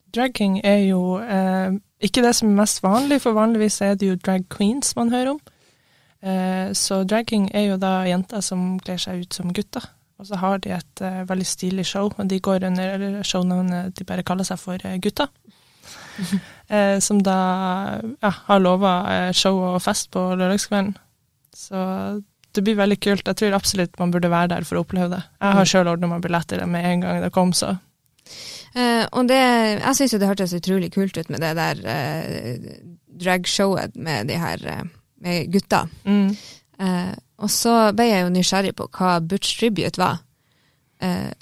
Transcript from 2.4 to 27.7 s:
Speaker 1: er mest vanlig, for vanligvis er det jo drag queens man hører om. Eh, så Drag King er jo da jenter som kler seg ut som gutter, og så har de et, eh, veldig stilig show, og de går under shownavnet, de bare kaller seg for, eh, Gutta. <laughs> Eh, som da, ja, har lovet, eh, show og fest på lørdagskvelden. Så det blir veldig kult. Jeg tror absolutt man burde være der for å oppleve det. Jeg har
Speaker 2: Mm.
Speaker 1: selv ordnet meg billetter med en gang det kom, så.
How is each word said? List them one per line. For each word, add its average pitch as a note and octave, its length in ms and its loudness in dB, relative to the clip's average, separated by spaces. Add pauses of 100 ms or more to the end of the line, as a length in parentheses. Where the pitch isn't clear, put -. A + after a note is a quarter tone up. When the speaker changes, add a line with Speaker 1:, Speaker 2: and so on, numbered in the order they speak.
Speaker 1:
er G3+ 100 4
mest - 220 -2
vanlig, C4+ 380 2
for A#3 120 0
vanligvis G#3+ 480 2
er G3+ 140 2
det G3 120 0
jo F#3 80 2
drag F#3 340 -2
queens A3+ 460 0
man A#3 140 0
hører B3+ 220 0
om. D4+ 80 -4 (840)
Eh, F#3 500 -2
så F#3+ 300 0
Drag G#3+ 240 0
King G3 240 0
er G#3 200 0
jo F#3+ 60 0
da F#3 280 0
jenter F#3 360 -2
som F#3 380 -2
kler F3+ 180 -8
seg F3+ 240 -6
ut F3+ 120 -10
som F3 180 -6
gutter, G#3 320 -6 (360)
og G3+ 80 -18
så G3+ 100 -6
har F#3+ 220 0
de F#3+ 120 -8
et, F3+ 300 -8
eh, F#3 240 -6
veldig F#3 200 -2
stilig F#3 400 -2
show, G3+ 320 -2
og G3+ 100 -4
de F#3+ 120 0
går F#3+ 240 0
under F#3+ 600 -2
shownavnet, F3+ 720 0
de - 100 -10
bare F#3 180 -4
kaller F#3 220 -2
seg F#3 140 -6
for, F#3 240 -8
eh, F#3+ 160 -6
Gutta. G#3 340 -2
<laughs> - 1080 -10 (260)
Eh, G3 320 2
som G3+ 220 2
da, F#3+ 800 0 (240)
ja, G#3 60 4 (180)
har G3+ 120 6
lovet, F#3 500 4
eh, F#3 240 0
show F#3+ 280 2
og F3+ 220 0
fest - 280 -2
på F#3 100 -2 (120)
lørdagskvelden. G3 600 0 (580)
Så F#3+ 680 -6 (320)
det G3+ 100 2
blir A3 140 2
veldig G3+ 200 4
kult. G3+ 280 0
Jeg F#3+ 100 -2
tror G#3 160 2
absolutt F#3+ 460 -2
man F3 120 0
burde F3 200 2
være F3 180 2
der F3 160 -4
for F3 140 -2
å F3 40 -2
oppleve F3+ 280 -2
det. F#3 80 -4 (220)
Jeg G3+ 120 4
har G3 80 8
Speaker 2:
Mm. F#3 80 6
Speaker 1:
selv F3+ 200 4
ordnet E3+ 200 0
meg E3+ 140 -4
billetter F3 440 -2
med F3 180 -2
en F3+ 160 2
gang F3+ 200 -2
det F3+ 100 -2
kom, F#3 220 4
så. - 240 -2 (1000)